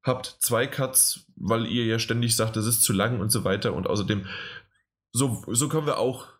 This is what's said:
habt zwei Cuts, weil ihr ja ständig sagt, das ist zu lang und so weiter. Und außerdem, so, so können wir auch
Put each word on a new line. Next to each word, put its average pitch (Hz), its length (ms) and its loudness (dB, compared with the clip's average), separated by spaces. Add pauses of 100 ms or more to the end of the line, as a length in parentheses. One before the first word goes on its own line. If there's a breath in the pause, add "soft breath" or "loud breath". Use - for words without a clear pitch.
habt - 380 -2
zwei 120 260 2
Cuts, - 680 0
weil 113 320 0
ihr 117 200 0
ja 110 120 2
ständig 117 380 0
sagt, 113 200 0
das 110 100 0
ist 117 160 2
zu - 100 4
lang 107 280 2
und 107 100 -2
so 113 140 0
weiter. 101 300 0
Und 90 120 -4
außerdem, 98 400 0 (880 loud breath)
so, 123 360 0
so 123 200 0
können 151 180 -2
wir 143 120 0
auch 123 280 -2 (140)